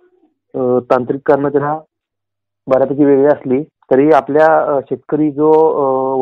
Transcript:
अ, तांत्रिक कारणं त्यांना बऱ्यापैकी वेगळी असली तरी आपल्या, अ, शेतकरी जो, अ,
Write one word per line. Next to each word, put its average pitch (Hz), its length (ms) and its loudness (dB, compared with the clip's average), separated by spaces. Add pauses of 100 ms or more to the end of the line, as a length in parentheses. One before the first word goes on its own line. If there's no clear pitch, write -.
(580)
अ, 127 200 0
तांत्रिक 127 480 -2
कारणं 143 220 0
त्यांना 147 300 -4 (880)
बऱ्यापैकी 135 380 0
वेगळी 139 220 2
असली 139 360 -2
तरी 143 480 0
आपल्या, 151 680 2
अ, 131 40 -2
शेतकरी 147 500 -4
जो, 151 220 0
अ, 135 680 0